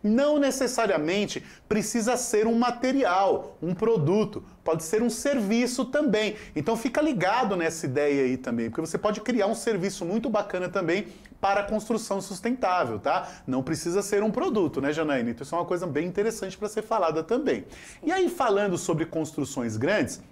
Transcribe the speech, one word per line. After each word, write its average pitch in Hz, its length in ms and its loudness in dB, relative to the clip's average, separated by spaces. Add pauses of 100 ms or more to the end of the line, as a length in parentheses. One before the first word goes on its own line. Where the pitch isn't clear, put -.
não 277 360 4
necessariamente 214 1040 0 (240)
precisa 220 480 0
ser 226 300 2
um 233 100 4
material, 247 1040 2
um 175 140 -2
produto. 208 680 2 (220)
Pode 160 180 0
ser 220 200 0
um 240 80 2
serviço 247 760 0
também. 220 520 0 (180)
Então 220 220 0
fica 277 260 0
ligado 214 520 2
nessa 165 320 -2
ideia 143 380 2
aí 127 120 2
também, 117 340 -2
porque 135 100 -4
você 160 160 -4
pode 208 240 0
criar 233 260 0
um 220 80 0
serviço 196 500 -2
muito 220 260 -2
bacana 202 380 -2
também 185 400 0 (320)
para 196 200 4
a - 20 -4
construção 208 580 -2
sustentável, 180 760 0
tá? 156 300 0 (180)
Não 131 160 0
precisa 170 400 -2
ser 202 200 2
um 214 80 2
produto, 214 500 0
né, 139 120 0
Janaína? 143 380 0
Então 117 140 -8
isso 165 100 -6
é 165 40 0
uma 170 80 -2
coisa 180 200 -2
bem 151 200 -2
interessante 202 500 -2
para 208 100 -6
ser 208 160 -4
falada 165 400 0
também. 226 440 0 (360)
E 302 80 0
aí, 370 180 2
falando 202 500 0
sobre 160 260 -2
construções 135 720 -4
grandes 160 440 0 (120)